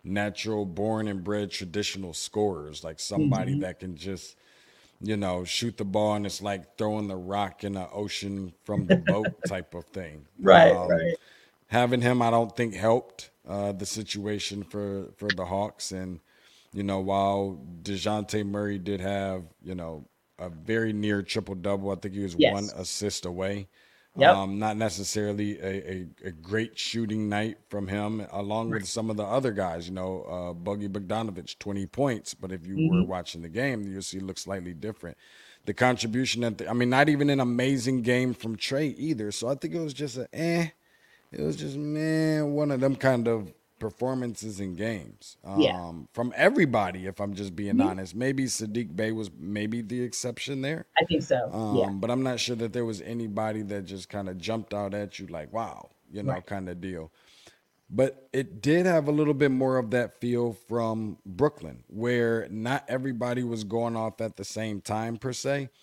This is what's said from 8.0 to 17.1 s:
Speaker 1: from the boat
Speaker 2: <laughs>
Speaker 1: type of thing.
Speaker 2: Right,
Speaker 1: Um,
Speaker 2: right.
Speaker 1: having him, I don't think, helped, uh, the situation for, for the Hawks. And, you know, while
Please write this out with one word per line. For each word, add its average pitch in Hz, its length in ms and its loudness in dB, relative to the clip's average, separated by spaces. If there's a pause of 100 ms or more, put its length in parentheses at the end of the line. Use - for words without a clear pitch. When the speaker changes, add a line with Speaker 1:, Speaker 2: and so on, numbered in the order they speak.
Speaker 1:
from 104 220 0
the 92 120 8
boat 98 460 0
Speaker 2:
<laughs> - 40 -4
Speaker 1:
type 92 260 -4
of 85 120 -12
thing. 78 420 -12 (120)
Speaker 2:
Right, 170 320 12
Speaker 1:
Um, 90 180 2
Speaker 2:
right. - 260 2 (500)
Speaker 1:
having 123 360 4
him, 123 200 6
I 117 80 6
don't 117 260 4
think, 117 200 0
helped, 113 560 2 (160)
uh, 101 240 0
the 98 160 -6
situation 104 760 -4
for, 98 440 -4 (100)
for 104 140 -2
the 92 140 -4
Hawks. 98 460 -4
And, 92 280 -8 (540)
you 101 100 -4
know, 98 160 0
while 98 600 2 (220)